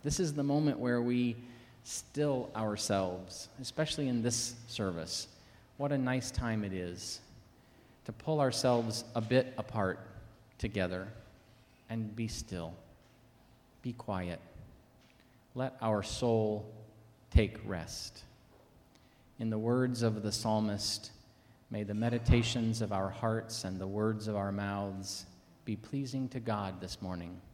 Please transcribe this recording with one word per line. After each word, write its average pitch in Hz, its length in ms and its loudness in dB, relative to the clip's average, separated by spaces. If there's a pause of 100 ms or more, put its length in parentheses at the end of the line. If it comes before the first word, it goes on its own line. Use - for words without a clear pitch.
This 147 180 0
is 156 140 2
the 147 80 0
moment 143 360 4
where 120 220 2
we 123 360 2 (480)
still 143 720 0
ourselves, 98 920 0 (120)
especially 143 480 -2
in 120 140 2
this 117 320 0 (140)
service. 87 600 -2 (480)
What 143 160 0
a 139 60 2
nice 127 320 0
time 110 340 0
it 98 80 -2
is 90 480 -6 (840)
to - 80 -8
pull 156 280 0
ourselves 120 640 4 (100)
a 117 60 4
bit 127 380 4
apart 101 420 0 (580)
together 95 500 0 (800)
and 110 260 -4
be 113 140 -2
still. 85 460 -6 (1080)
Be 120 100 -4
quiet. 92 480 -4 (1120)
Let 127 280 -4
our 107 200 2
soul 107 640 2 (640)
take 107 340 4
rest. - 580 -8 (1160)
In 113 120 0
the 110 80 0
words 120 440 4
of 107 200 2
the 107 100 0
psalmist, 107 760 0 (600)
may 107 120 -4
the 104 120 -2
meditations 117 840 4
of 104 120 0
our 98 180 0
hearts - 540 -2
and 92 160 -4
the 95 60 -4
words 107 420 0
of 107 80 -2
our 98 160 0
mouths 101 720 -4 (380)
be 107 120 -4
pleasing 131 520 -4
to 127 120 -6
God 104 400 -2
this 90 200 -8
morning 87 400 -6 (140)